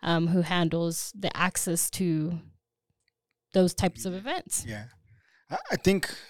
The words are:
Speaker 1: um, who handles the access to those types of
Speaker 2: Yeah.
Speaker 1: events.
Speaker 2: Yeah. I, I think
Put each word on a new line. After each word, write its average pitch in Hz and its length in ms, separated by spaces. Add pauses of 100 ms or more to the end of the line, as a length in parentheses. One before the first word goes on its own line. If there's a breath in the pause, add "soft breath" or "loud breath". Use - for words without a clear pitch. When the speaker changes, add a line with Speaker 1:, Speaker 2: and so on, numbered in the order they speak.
Speaker 1:
um, 170 240
who 175 160
handles 165 720
the 196 200
access 170 540
to 165 500 (1120)
those 180 200
types - 300
of 185 80
Speaker 2:
Yeah. 185 60
Speaker 1:
events. 277 480
Speaker 2:
Yeah. 104 180 (640)
I, 160 80 (140)
I 196 60
think 190 360 (160)